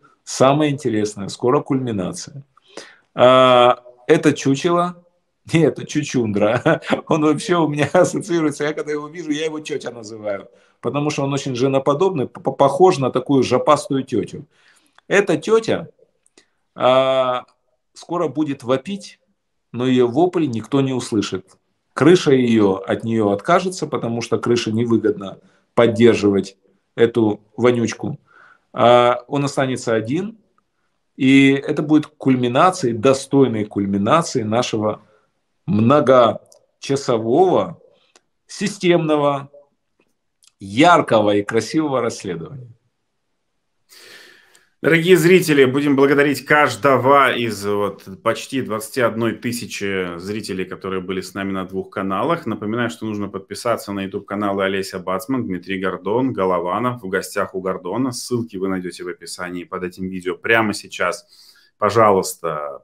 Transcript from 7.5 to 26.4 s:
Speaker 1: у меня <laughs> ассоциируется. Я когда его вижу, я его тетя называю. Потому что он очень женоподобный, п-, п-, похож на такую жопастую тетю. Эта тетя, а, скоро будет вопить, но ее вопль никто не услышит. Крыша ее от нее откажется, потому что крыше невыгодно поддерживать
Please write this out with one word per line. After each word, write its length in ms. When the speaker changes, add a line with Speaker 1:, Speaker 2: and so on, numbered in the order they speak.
Speaker 1:
у 100
меня 200
<laughs> 60
ассоциируется. 720
Я 80
когда 200
его 160
вижу, 240
я 140
его 120
тетя 320
называю. 580
Потому 300
что 140
он 80
очень 240
женоподобный, 720
п-, 120
п-, 120
похож 460
на 120
такую 320
жопастую 600
тетю. 420
Эта 280
тетя, 520
а, 680
скоро 340
будет 340
вопить, 560
но 140
ее 200
вопль 400
никто 340
не 120
услышит. 640
Крыша 380
ее 420
от 280
нее 280
откажется, 580
потому 340
что 160
крыше 340
невыгодно 680
поддерживать 840